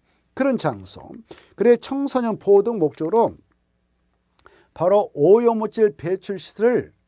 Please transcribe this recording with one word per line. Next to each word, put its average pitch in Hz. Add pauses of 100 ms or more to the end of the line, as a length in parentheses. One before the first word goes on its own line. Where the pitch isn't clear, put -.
(320)
그런 262
장소. 104 (520)
그래, 233
청소년 254
보호 196
등 233
목적으로 160 (1400)
바로 190
오염물질 214
배출 185
시설을, 202 (140)